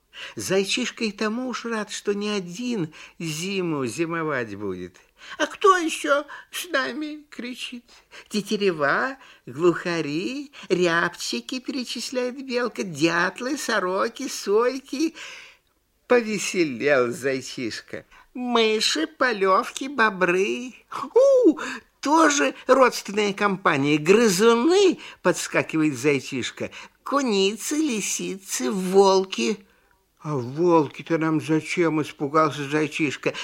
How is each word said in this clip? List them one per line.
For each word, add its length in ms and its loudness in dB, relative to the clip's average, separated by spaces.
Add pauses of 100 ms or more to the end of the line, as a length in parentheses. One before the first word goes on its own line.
(360)
Зайчишка 680 -2
и 80 -4
тому 360 -4
уж 160 -8
рад, 260 -6
что 240 -4
не 140 -4
один 640 -4 (260)
зиму 680 -4
зимовать 680 -4
будет. 400 -8 (400)
«А 100 0
кто 300 4
еще 480 -2 (260)
с 180 -12
нами 600 -6
кричит?» 560 -12 (440)
«Тетерева, 880 0 (300)
глухари, 1040 -2 (160)
рябчики», 880 0
перечисляет 880 -6
белка, 380 -4
«дятлы, 720 -2
сороки, 720 -2
сойки». 840 0 (920)
Повеселел 1040 2
зайчишка. 960 -6 (260)
«Мыши, 760 0
полевки, 800 0
бобры». 840 0 (720)
«У, 140 6 (420)
тоже 540 4 (140)
родственная 640 4
компания. 640 2
Грызуны», 1000 4 (240)
подскакивает 760 0
зайчишка. 720 -2 (320)
«Куницы, 720 0
лисицы, 960 -4
волки». 960 2 (540)
«А 140 -6
волки-то 800 0
нам 240 0
зачем?» 640 0
испугался 640 0
зайчишка. 760 -2